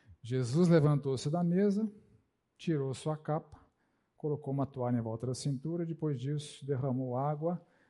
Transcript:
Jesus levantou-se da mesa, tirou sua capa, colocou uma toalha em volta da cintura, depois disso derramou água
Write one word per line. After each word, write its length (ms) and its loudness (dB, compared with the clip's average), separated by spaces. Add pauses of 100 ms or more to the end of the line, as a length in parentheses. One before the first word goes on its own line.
(220)
Jesus 460 2
levantou-se 640 4
da 120 0
mesa, 480 2 (640)
tirou 360 0
sua 240 -4
capa, 420 -6 (580)
colocou 360 -4
uma 120 0
toalha 320 -2
em 40 0
volta 260 -4
da 80 -2
cintura, 500 -4
depois 340 -4
disso 460 -6
derramou 520 -2
água 440 -2 (280)